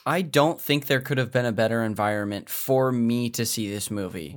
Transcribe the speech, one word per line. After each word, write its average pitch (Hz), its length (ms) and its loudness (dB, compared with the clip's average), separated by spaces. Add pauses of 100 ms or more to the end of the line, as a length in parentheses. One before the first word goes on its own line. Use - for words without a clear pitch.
I 160 160 2
don't 151 400 2
think 143 260 0
there 131 140 2
could 131 160 -2
have 120 140 0
been 123 140 2
a 120 60 0
better 113 320 2
environment 104 680 -2
for 131 420 2
me 120 400 2
to 117 140 -2
see 107 240 -2
this 101 200 -4
movie. 92 480 -6